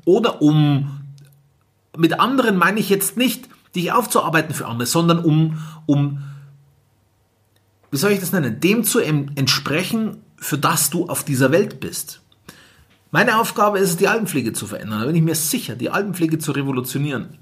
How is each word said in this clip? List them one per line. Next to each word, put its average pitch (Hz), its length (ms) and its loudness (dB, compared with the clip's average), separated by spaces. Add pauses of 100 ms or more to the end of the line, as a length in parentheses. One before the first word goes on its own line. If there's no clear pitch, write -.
Oder 214 380 2
um, 147 580 2 (960)
mit 165 220 2
anderen 226 380 2
meine 190 240 2
ich 196 80 -2
jetzt - 280 0
nicht, 247 320 -2 (280)
dich 175 160 -2
aufzuarbeiten 160 600 0
für - 140 -6
andere, 117 200 -4
sondern 170 340 2
um, 160 380 2 (280)
um, 143 380 0 (1700)
wie 139 60 -4
soll 196 120 2
ich 196 80 2
das 185 140 -4
nennen, 135 260 0
dem 220 240 4
zu 240 160 2
em-, 143 380 0
entsprechen, 180 800 -2 (220)
für - 200 -4
das 147 320 0
du 175 160 -2
auf - 160 -6
dieser 131 300 2
Welt - 260 0
bist. - 420 -12 (920)
Meine 220 260 2
Aufgabe 208 400 0
ist 190 120 2
es, 170 60 -2
die 190 120 2
Altenpflege 156 440 -2
zu - 140 -8
verändern. 107 340 -8
Da 117 60 -2
bin 160 80 0
ich 165 80 4
mir 160 140 2
sicher, 165 400 -4
die 120 140 -4
Altenpflege 170 480 -2
zu 151 120 -4
revolutionieren. 135 920 -4